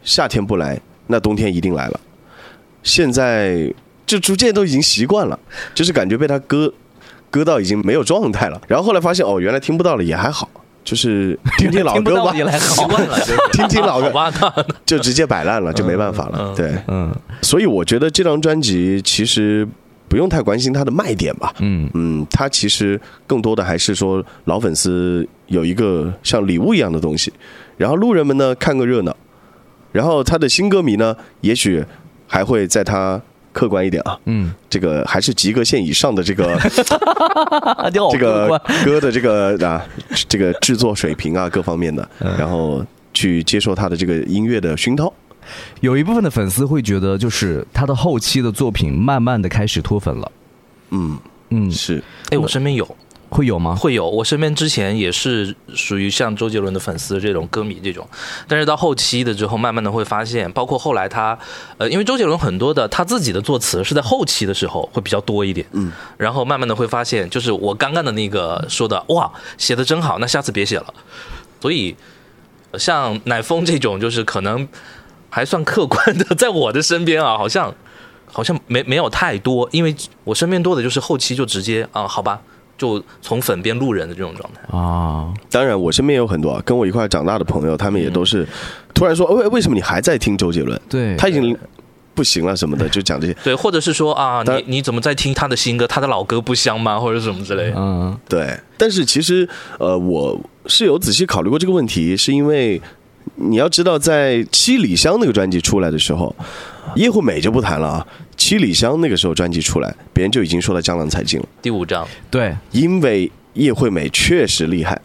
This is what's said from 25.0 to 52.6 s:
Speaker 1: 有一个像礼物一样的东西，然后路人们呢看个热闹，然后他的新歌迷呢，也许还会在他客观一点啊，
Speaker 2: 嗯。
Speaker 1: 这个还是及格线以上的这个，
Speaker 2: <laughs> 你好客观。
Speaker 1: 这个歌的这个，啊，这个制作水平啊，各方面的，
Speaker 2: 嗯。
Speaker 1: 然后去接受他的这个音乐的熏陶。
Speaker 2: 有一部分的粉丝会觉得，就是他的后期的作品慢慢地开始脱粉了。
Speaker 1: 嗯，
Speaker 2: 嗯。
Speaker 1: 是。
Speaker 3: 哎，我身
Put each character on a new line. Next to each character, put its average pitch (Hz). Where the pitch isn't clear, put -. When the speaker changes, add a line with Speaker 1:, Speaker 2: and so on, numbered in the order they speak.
Speaker 1:
有 87
一 87
个 90
像 107
礼 90
物 139
一 202
样 101
的 80
东 80
西， -
然 104
后 156
路 220
人 156
们 143
呢 131
看 135
个 123
热 120
闹， 82
然 117
后 156
他 165
的 151
新 190
歌 190
迷 131
呢， 113
也 104
许 90
还 95
会 107
在 101
他 95
客 123
观 95
一 -
点 87
啊， -
Speaker 2:
嗯。 101
Speaker 1:
这 92
个 76
还 95
是 113
及 104
格 120
线 117
以 76
上 139
的 95
这 92
个， 87
Speaker 2:
<laughs> 302
你 196
好 190
客 113
观。 151
Speaker 1:
这 269
个 320
歌 147
的 135
这 120
个， 104
啊， 82
这 110
个 92
制 -
作 113
水 80
平 78
啊， 90
各 90
方 85
面 82
的， 53
Speaker 2:
嗯。 92
Speaker 1:
然 80
后 78
去 85
接 104
受 101
他 95
的 87
这 90
个 87
音 104
乐 113
的 82
熏 120
陶。 156
Speaker 2:
有 127
一 147
部 190
分 233
的 165
粉 101
丝 131
会 143
觉 101
得， 95
就 113
是 87
他 135
的 135
后 135
期 131
的 117
作 113
品 95
慢 120
慢 120
地 92
开 107
始 107
脱 104
粉 65
了。 -
Speaker 1:
嗯， 82
Speaker 2:
嗯。 104
Speaker 1:
是。 80
Speaker 3:
哎， 151
我 151
身 131